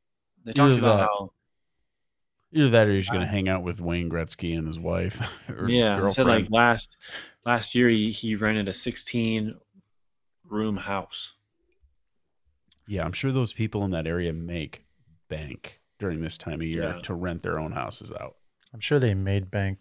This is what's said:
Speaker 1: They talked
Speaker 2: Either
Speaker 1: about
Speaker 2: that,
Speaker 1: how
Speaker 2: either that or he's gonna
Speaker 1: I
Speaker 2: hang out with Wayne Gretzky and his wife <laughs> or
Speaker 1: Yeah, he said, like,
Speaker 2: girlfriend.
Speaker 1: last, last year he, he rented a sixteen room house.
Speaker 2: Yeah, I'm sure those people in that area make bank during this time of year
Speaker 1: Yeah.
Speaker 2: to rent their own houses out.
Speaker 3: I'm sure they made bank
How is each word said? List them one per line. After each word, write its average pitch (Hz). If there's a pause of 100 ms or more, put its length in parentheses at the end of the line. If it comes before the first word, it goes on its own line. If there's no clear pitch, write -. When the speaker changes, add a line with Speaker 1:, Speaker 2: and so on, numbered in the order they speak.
(440)
Speaker 1:
They 113
talked 143
Speaker 2:
Either 127
Speaker 1:
about 117
Speaker 2:
that, 98
Speaker 1:
how 101 (1200)
Speaker 2:
either 147
that 113
or 104
he's 95
gonna 92
Speaker 1:
I 82
Speaker 2:
hang 98
out 95
with 87
Wayne 85
Gretzky 82
and 80
his 80
wife 87 (280)
<laughs> -
or 87
Speaker 1:
Yeah, 113
he 101
said, 127
like, 120 (140)
Speaker 2:
girlfriend. -
Speaker 1:
last, 117 (480)
last 120
year 123
he, 110
he 110
rented 107
a 95
sixteen 113 (880)
room 107
house. 95 (1600)
Speaker 2:
Yeah, 95
I'm 80
sure 135
those 127
people 107
in 95
that 82
area 85
make 82 (440)
bank - (180)
during 87
this 80
time 76
of 80
year 82
Speaker 1:
Yeah. 87
Speaker 2:
to -
rent 85
their 85
own 78
houses -
out. - (380)
Speaker 3:
I'm 117
sure 147
they 113
made 95
bank 98